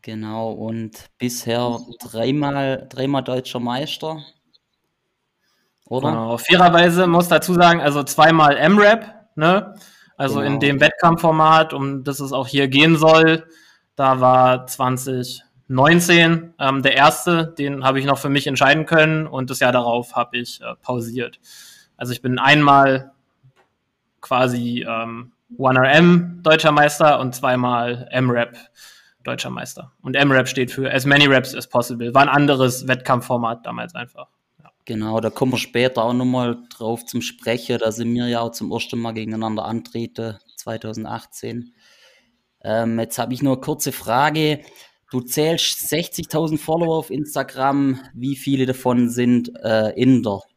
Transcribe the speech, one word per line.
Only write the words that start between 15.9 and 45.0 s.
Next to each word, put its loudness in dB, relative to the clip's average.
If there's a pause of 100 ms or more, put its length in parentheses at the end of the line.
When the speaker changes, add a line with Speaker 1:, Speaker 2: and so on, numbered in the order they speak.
Speaker 2:
ähm, 0
der 2
erste, 2
den -4
habe 2
ich -2
noch 0
für -6
mich 0
entscheiden 2
können 2
und -8
das -8
Jahr 2
darauf -2
habe -4
ich, -10
äh, -12
pausiert. -8 (560)
Also -8
ich -10
bin -4
einmal 4 (1080)
quasi, -2
ähm, -8 (260)
One 2
R 4
M 4
deutscher 4
Meister 4
und -6
zweimal -2
M-Rap 0 (680)
deutscher -10
Meister. -14
Und -6
M-RAP 2
steht -4
für -6
As -4
Many 4
Reps 2
as -12
Possible. -4
War 6
ein 2
anderes 0
Wettkampfformat -4
damals -12
einfach. -16 (340)
Ja. -20 (160)
Speaker 1:
Genau, -4
da -4
kommen -2
wir -4
später -2
auch -2
nochmal -2 (140)
drauf -8
zum -8
Sprechen. -6
Da -2
sind -4
wir -4
ja -2
auch -6
zum -10
ersten -8
Mal -6
gegeneinander -6
antreten, -10 (180)
zweitausendachtzehn. -12 (920)
Ähm, -2
jetzt -6
habe -6
ich -6
nur 0
eine -4
kurze -6
Frage. -2 (480)